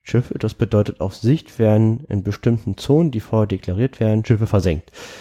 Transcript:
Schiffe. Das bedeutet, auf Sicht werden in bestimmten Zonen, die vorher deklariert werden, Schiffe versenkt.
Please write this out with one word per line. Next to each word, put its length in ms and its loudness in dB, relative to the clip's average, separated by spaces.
Schiffe. 360 -2
Das 160 -4
bedeutet, 460 0
auf 160 -6
Sicht 420 -2
werden 500 2
in 140 -4
bestimmten 540 -2
Zonen, 340 2
die 100 -4
vorher 280 0
deklariert 500 -4
werden, 260 0
Schiffe 220 0
versenkt. 460 0